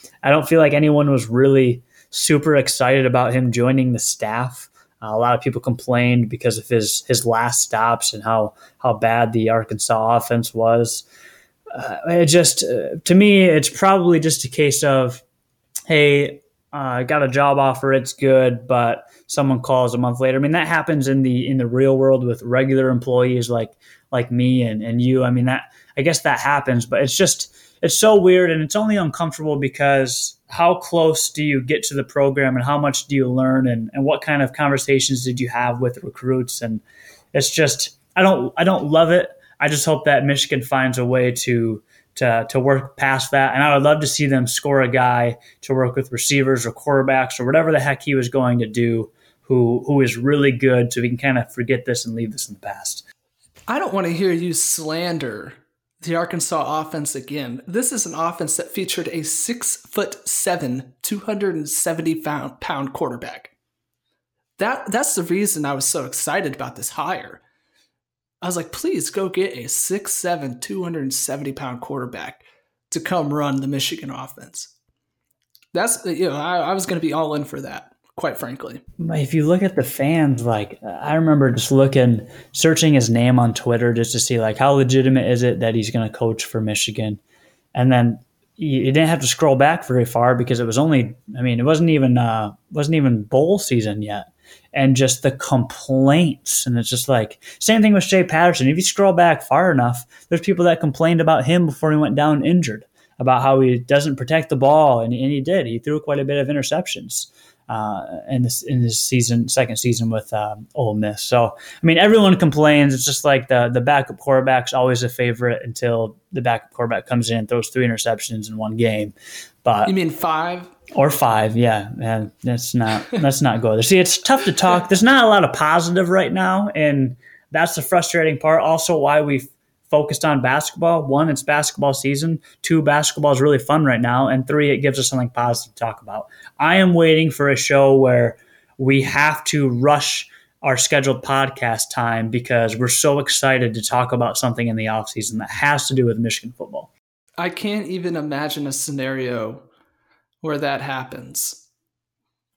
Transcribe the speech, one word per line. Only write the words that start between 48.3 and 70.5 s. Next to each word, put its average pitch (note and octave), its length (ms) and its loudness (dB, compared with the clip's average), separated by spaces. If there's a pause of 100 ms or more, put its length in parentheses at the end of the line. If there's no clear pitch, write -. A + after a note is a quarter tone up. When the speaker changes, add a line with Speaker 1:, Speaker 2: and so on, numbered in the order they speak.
Speaker 1:
to A2+ 60 -2
do, A2+ 440 -2 (300)
who, B2 460 0
who C#3+ 140 2
is A#2+ 160 0
really C#3 360 2
good, B2 400 2
so A#2+ 100 -4
we A#2+ 60 -2
can B2 80 -4
kinda B2+ 380 -2
forget B2 300 -4
this A#2 220 -4
and A#2 80 -8
leave A2+ 180 -6
this - 160 -10
in G#2 60 -16
the F#2+ 60 -20
past. - 440 -12 (640)
Speaker 2:
I A#3+ 120 -4
don't F#4+ 140 -6
wanna F#3 180 -2
hear F3+ 220 0
you E3 220 -2
slander D#3 1000 -6 (480)
the E3 140 -4
Arkansas D#3+ 640 -4
offense D#3 340 -8
again. C3 520 -10
This A3+ 240 -4
is A3+ 160 -6
an D#3+ 80 -12
offense E3 440 -4
that - 120 -8
featured F3+ 380 -6
a E3 140 -8
six-foot-seven, - 1800 -6
two G3+ 200 -6
hundred G3+ 340 -4
and D3 140 -8
seventy D#3+ 460 -4
pound, D3+ 460 -8
pound C4+ 320 -8
quarterback. - 600 -10 (1080)
That, A3 340 -4
that's B3+ 220 -2
the F3+ 80 -2
reason E3+ 420 -2
I C#3+ 80 -4
was C3+ 140 -4
so D3 180 -4
excited D3 500 -6
about B2 220 -12
this A2 140 -10
hire. - 500 -10 (1040)
I F3 40 -8
was F3+ 100 -4
like, E3 160 -10
"Please - 360 -6
go F#3+ 220 -4
get F#3 260 -4
a B2 120 -14
six-seven, F3 920 -6